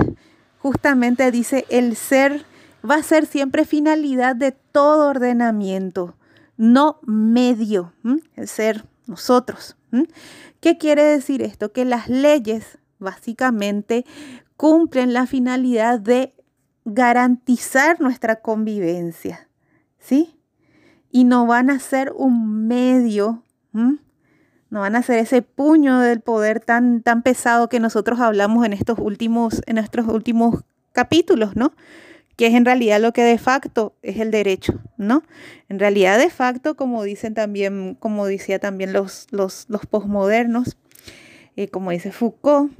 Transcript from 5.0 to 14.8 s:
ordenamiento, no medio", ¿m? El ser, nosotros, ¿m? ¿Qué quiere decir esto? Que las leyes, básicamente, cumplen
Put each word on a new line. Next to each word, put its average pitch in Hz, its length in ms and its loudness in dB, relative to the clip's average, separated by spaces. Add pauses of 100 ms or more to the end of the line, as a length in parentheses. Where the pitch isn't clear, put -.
ordenamiento, 208 1080 -2 (420)
no 247 460 4
medio", 220 920 0 (100)
¿m? 262 160 -2 (160)
El 208 120 -12
ser, 220 380 -4 (200)
nosotros, - 720 -4 (140)
¿m? 262 160 0 (520)
¿Qué 330 180 2
quiere 302 260 2
decir 285 380 0
esto? 214 300 -8
Que 254 140 -4
las 233 240 -4
leyes, 247 680 0 (220)
básicamente, 214 1080 -4 (520)
cumplen 302 560 2